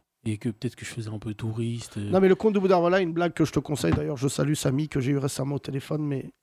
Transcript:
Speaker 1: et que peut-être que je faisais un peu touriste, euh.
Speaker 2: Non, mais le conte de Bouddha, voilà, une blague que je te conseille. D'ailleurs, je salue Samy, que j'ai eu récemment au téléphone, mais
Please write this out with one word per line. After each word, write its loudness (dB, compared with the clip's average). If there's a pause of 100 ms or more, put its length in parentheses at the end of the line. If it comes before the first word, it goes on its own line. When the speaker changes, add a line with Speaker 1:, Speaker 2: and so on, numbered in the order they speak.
(260)
Speaker 1:
et -2
que -4
peut-être -6
que -16
je -12
faisais -10
un -8
peu -8
touriste, -6
euh. -4
Speaker 2:
Non, 4
mais 8
le 6
conte 2
de 4
Bouddha, 4
voilà, 4
une 0
blague 0
que 2
je 0
te 0
conseille. 0
D'ailleurs, -2
je -2
salue 0
Samy, 0
que -2
j'ai 2
eu 2
récemment -2
au -2
téléphone, -4
mais -4 (100)